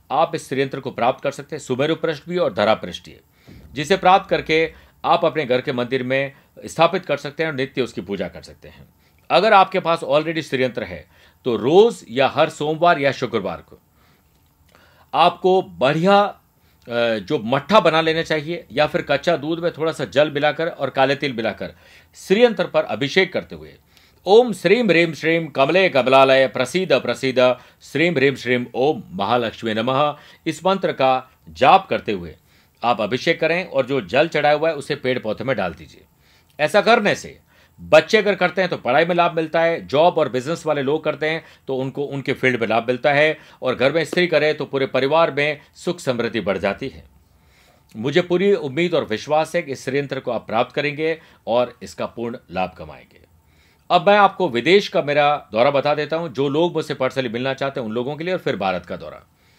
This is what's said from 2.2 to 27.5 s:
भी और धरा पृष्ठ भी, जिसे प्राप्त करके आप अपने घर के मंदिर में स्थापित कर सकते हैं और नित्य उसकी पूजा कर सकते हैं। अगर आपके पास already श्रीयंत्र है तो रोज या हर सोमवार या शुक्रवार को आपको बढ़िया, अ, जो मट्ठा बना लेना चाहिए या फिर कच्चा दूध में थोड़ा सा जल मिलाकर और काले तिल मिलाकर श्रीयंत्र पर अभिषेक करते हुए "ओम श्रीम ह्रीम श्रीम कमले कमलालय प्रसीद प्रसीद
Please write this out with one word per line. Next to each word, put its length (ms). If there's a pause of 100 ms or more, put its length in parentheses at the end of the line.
भी 100
और 160
धरा 200
पृष्ठ 300
भी, 160 (520)
जिसे 240
प्राप्त 340
करके 440 (300)
आप 200
अपने 200
घर 160
के 120
मंदिर 300
में 300 (320)
स्थापित 420
कर 100
सकते 260
हैं 80
और 60
नित्य 260
उसकी 180
पूजा 280
कर 140
सकते 260
हैं। 200 (420)
अगर 220
आपके 280
पास 200
already 420
श्रीयंत्र 400
है 240 (380)
तो 120
रोज 540
या 180
हर 200
सोमवार 500
या 140
शुक्रवार 440
को 220 (1400)
आपको 480
बढ़िया, 600
अ, 160 (800)
जो 200
मट्ठा 420
बना 200
लेना 220
चाहिए 500
या 140
फिर 160
कच्चा 340
दूध 220
में 140
थोड़ा 200
सा 120
जल 260
मिलाकर 380
और 220
काले 260
तिल 160
मिलाकर 400 (420)
श्रीयंत्र 520
पर 180
अभिषेक 480
करते 220
हुए 200 (520)
"ओम 260
श्रीम 340
ह्रीम 260
श्रीम 360
कमले 400
कमलालय 580
प्रसीद 460
प्रसीद 640 (260)